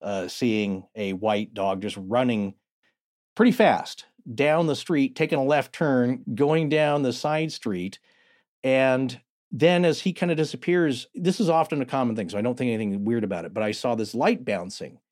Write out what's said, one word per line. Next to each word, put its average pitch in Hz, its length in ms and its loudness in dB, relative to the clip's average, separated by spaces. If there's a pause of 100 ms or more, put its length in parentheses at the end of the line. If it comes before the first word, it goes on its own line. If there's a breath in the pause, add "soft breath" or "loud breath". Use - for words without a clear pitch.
uh, 95 260 -6
seeing 104 580 -2 (100)
a 101 180 -4
white 104 400 -2
dog 98 280 -2
just 101 180 -6
running 107 540 0 (840)
pretty 240 160 6
fast - 540 2 (280)
down 151 340 2
the 139 80 0
street, 139 400 0
taking 156 240 0
a 135 40 0
left 143 300 0
turn, 127 500 2 (120)
going 151 340 2
down 147 320 2
the 123 120 0
side 156 380 -2
street, 95 480 -6 (640 soft breath)
and 131 560 2 (320)
then 175 340 4
as 156 160 2
he 185 100 -2
kinda 175 240 0
disappears, 151 800 0
this 180 240 -2
is 185 100 2
often 160 320 2
a 123 40 -2
common 123 300 -2
thing, 101 120 -4
so 101 100 -6
I 104 40 -2
don't 123 160 -2
think 127 160 -2
anything 101 320 -2
weird 117 180 0
about 90 220 -4
it, 87 80 -14
but 107 100 -2
I 107 80 0
saw 117 240 -2
this 110 180 -4
light 143 300 0
bouncing 92 560 -8 (120)